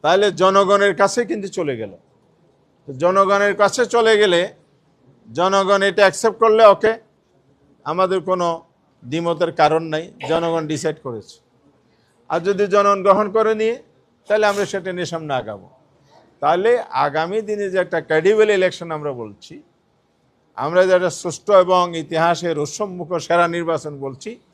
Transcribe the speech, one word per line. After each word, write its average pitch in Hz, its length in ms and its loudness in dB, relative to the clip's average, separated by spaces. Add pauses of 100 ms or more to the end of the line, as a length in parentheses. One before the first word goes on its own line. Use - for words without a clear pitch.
তাহলে 190 240 2 (160)
জনগণের 196 580 4
কাছে 196 200 2 (100)
কিন্তু 202 180 -6
চলে 151 320 -6
গেল। 101 120 -10 (920)
তো 147 60 -18 (120)
জনগণের 196 540 2
কাছে 208 300 0
চলে 226 360 2
গেলে 175 180 4 (880)
জনগণ 190 540 2
এটা 202 200 2
অ্যাকসেপ্ট 220 360 2
করলে 226 240 4 (120)
ওকে, 220 180 0 (920)
আমাদের 185 360 0
কোনো 180 280 -2 (640)
দ্বিমতের 165 500 -2
কারণ 151 220 2 (100)
নাই, 156 120 -6 (240)
জনগণ 165 380 -2
ডিসাইড 151 300 -4 (100)
করেছে। 113 300 -14 (960)
আর 170 80 -2
যদি 196 240 -2 (100)
জনগণ 202 320 4
গ্রহণ 202 200 4 (100)
করে 220 180 2
নিয়ে, 220 220 -2 (500)
তাহলে 214 200 2
আমরা 202 200 0
সেটা 185 300 -8
নিয়ে 175 180 -6
সামনে 156 260 -8
আগাবো। 104 260 -14 (760)
তাহলে 175 300 2 (360)
আগামী 160 320 -4 (100)
দিনে 202 240 -6
যে 185 120 0
একটা 170 140 -4 (100)
ক্রেডিবল 202 400 4 (100)
ইলেকশন 175 300 -2 (100)
আমরা 147 140 -8
বলছি, 113 420 -14 (1080)
আমরা 170 220 2
যে 185 120 2
একটা 180 120 0
সুষ্ঠু - 420 -6 (120)
এবং 180 180 2 (220)
ইতিহাসের 165 560 0
রোষমুখ 180 500 -8 (160)
সেরা 170 200 2 (100)
নির্বাচন 160 360 -6 (120)
বলছি 135 260 -12 (240)